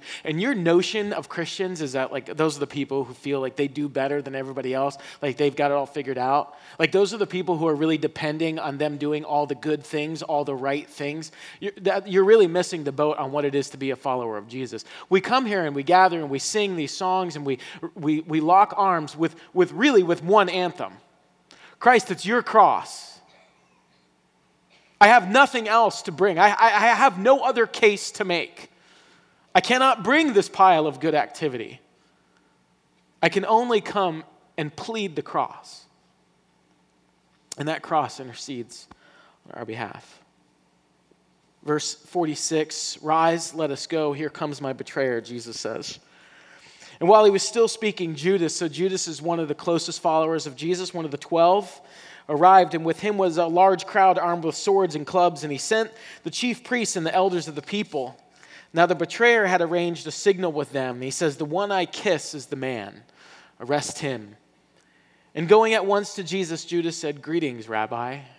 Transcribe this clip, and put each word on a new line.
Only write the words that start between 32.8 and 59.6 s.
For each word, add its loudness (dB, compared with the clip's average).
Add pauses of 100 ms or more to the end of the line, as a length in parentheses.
I 6
can -2
only 2
come -4 (340)
and -6
plead -8
the -6
cross." -8 (1700)
And -8
that -6
cross -2
intercedes -14 (600)
on -16
our -12
behalf. -12 (1400)
Verse -2
forty-six, -4
"Rise, 2
let -2
us -8
go. 0
Here -6
comes -8
my -4
betrayer," -4
Jesus -12
says. -8 (1000)
And 2
while 10
he 8
was 2
still 2
speaking, -4
Judas, 0
so -4
Judas -2
is -10
one -4
of -4
the -4
closest -2
followers 0
of -14
Jesus, -4
one -8
of -8
the -6
twelve, 2 (480)
arrived, 8
and -4
with -2
him -2
was 0
a 2
large 4
crowd 4
armed -2
with -2
swords 0
and -8
clubs, 2
and -4
he -6
sent -2 (320)
the -8
chief -4
priests -4
and -4
the -4
elders 0
of -12
the -10
people. -6 (580)
Now 4
the 2
betrayer 2
had 2